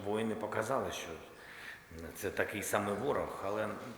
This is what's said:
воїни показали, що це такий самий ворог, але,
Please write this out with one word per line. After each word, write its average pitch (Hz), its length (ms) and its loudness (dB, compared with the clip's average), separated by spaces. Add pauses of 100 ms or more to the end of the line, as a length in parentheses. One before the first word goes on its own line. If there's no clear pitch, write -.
воїни 107 300 4
показали, 107 580 2
що - 160 -4 (1080)
це 98 140 0
такий 101 320 0
самий 101 320 4
ворог, 104 500 2
але, 107 240 2 (300)